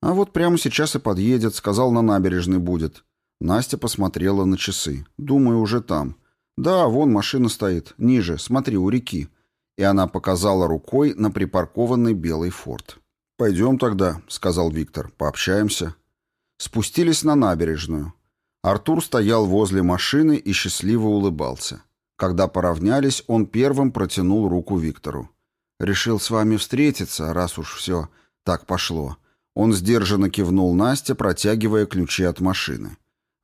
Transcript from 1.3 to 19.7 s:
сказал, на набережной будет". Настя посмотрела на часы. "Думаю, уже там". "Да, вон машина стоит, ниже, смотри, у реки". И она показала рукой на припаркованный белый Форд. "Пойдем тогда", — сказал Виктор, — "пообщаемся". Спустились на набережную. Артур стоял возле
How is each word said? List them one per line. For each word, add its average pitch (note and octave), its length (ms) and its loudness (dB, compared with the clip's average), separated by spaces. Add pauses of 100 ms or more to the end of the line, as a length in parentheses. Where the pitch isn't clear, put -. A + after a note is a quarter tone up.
сказал, A2+ 340 0
на A#2+ 100 4
набережной F#2 580 2
будет". F2 460 -2 (360)
Настя G2+ 360 -2
посмотрела G2 680 -2
на F#2+ 120 2
часы. D2+ 480 -6 (140)
"Думаю, B2+ 400 2
уже A2 240 0
там". D2 340 -4 (400)
"Да, E3+ 300 2
вон C3 260 4
машина A#2 360 0
стоит, F#2+ 500 -4
ниже, A2 400 2
смотри, B2+ 380 -2
у F#2 120 2
реки". G#2+ 400 -4 (480)
И G2 60 -2
она G2 240 4
показала F#2 640 0
рукой B2 460 0
на G#2+ 160 0
припаркованный A2+ 840 0
белый E2 360 -4
Форд. - 480 -14 (380)
"Пойдем A2+ 420 2
тогда", — F#2+ 500 0
сказал E2+ 420 -2
Виктор, — D#2 480 -6
"пообщаемся". F2+ 800 -2 (640)
Спустились D#3+ 640 -2
на D3+ 100 2
набережную. D#2+ 800 0 (480)
Артур G#2 420 0
стоял A2 420 2
возле F#2+ 360 2